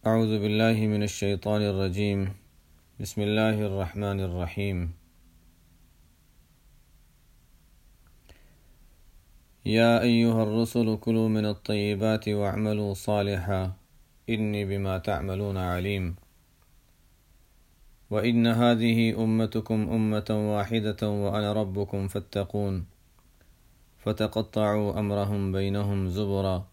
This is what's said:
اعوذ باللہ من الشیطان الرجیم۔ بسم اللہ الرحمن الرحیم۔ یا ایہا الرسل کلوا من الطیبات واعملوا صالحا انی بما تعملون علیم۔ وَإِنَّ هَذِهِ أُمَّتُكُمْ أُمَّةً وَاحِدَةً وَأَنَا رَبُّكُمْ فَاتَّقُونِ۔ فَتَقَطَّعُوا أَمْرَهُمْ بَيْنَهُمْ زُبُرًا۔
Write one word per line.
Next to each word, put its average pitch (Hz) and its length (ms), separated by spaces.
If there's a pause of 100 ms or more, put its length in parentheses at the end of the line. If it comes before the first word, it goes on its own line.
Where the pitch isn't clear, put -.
اعوذ 113 240
باللہ 107 500 (100)
من 107 140
الشیطان 104 600
الرجیم۔ 98 600 (760)
بسم 104 220
اللہ 107 460
الرحمن 98 540
الرحیم۔ 90 600 (4000)
یا 113 320
ایہا 117 460
الرسل 113 480 (120)
کلوا 113 260
من 110 160
الطیبات 104 840
واعملوا 104 640
صالحا 101 680 (640)
انی 107 380
بما 98 340
تعملون 95 580
علیم۔ 90 560 (2000)
وَإِنَّ 117 480
هَذِهِ 117 500 (140)
أُمَّتُكُمْ 110 720
أُمَّةً 107 560
وَاحِدَةً 104 720
وَأَنَا 104 400
رَبُّكُمْ 98 500
فَاتَّقُونِ۔ 98 720 (1200)
فَتَقَطَّعُوا 107 960
أَمْرَهُمْ 101 580
بَيْنَهُمْ 98 640
زُبُرًا۔ 98 400 (100)